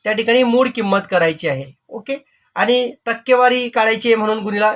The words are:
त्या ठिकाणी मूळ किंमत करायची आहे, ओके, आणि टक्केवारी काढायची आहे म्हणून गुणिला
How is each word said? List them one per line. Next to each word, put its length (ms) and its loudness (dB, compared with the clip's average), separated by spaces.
त्या 80 -2
ठिकाणी 300 0
मूळ 260 2
किंमत 300 -2
करायची 380 0
आहे, 240 -6
ओके, 360 -10
आणि 380 0
टक्केवारी 640 2
काढायची 400 0
आहे 80 6
म्हणून 220 0
गुणिला 380 -2